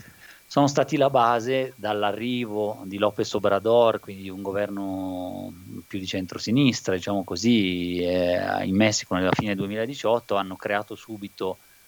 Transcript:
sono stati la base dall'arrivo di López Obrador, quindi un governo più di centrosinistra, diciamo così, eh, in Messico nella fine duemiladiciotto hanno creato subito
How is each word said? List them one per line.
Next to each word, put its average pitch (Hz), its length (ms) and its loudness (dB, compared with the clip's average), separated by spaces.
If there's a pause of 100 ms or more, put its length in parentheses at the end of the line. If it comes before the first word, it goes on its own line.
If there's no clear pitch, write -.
(460)
sono 143 220 2
stati 143 280 0
la 139 140 4
base 123 640 2
dall'arrivo 104 1080 -2
di 95 140 -8
López 104 360 0
Obrador, 104 640 4
quindi 98 300 -14
un 95 120 -10
governo 95 1120 -6 (360)
più 104 100 -6
di 92 80 -8
centrosinistra, 107 880 0
diciamo 95 300 -2
così, 90 760 2
eh, 90 640 0
in 95 120 2
Messico 104 400 2
nella 92 160 2
fine 104 240 0
duemiladiciotto 110 800 -2
hanno 95 180 -4
creato 104 400 -4
subito 98 640 -8 (280)